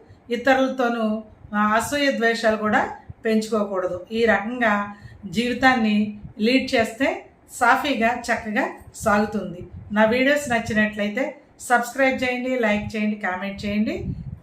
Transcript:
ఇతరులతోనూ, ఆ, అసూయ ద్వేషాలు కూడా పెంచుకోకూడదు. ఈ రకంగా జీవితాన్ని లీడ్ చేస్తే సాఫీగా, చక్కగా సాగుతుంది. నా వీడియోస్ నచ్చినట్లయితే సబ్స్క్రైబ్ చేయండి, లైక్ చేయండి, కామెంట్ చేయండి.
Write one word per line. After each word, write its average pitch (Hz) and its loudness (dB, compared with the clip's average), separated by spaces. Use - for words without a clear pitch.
ఇతరులతోనూ, 233 0
ఆ, 208 2
అసూయ 277 2
ద్వేషాలు 226 2
కూడా 214 0
పెంచుకోకూడదు. 202 0
ఈ 226 2
రకంగా 208 0
జీవితాన్ని 220 2
లీడ్ 254 2
చేస్తే 247 0
సాఫీగా, 247 2
చక్కగా 226 -2
సాగుతుంది. 208 -2
నా 214 6
వీడియోస్ 262 2
నచ్చినట్లయితే 214 -2
సబ్స్క్రైబ్ 254 2
చేయండి, 247 -2
లైక్ 208 0
చేయండి, 214 0
కామెంట్ 196 -6
చేయండి. 220 -2